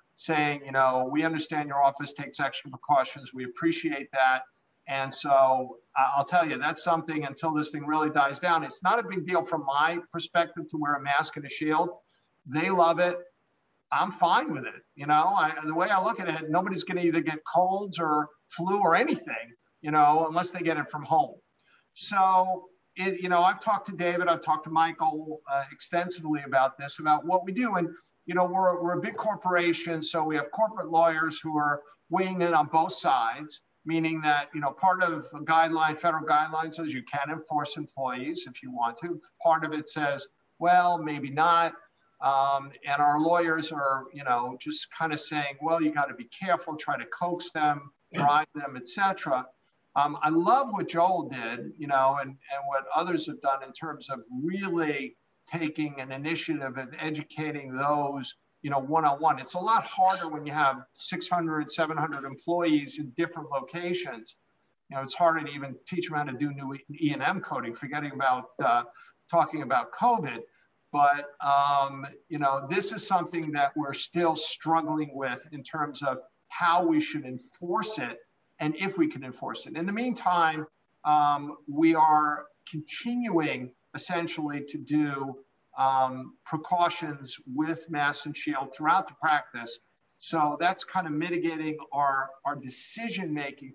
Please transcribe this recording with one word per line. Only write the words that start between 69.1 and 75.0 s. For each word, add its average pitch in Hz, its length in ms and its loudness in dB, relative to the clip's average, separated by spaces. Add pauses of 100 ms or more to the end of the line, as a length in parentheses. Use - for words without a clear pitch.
talking 156 320 2
about 123 300 0
covid. 196 480 0 (520)
But, 143 380 4 (100)
um, 139 640 2 (240)
you 147 120 -6
know, 139 280 2
this 196 240 0
is - 140 -6
something 165 460 0
that 143 240 2
we're 147 160 -2
still 170 420 0
struggling 156 800 -2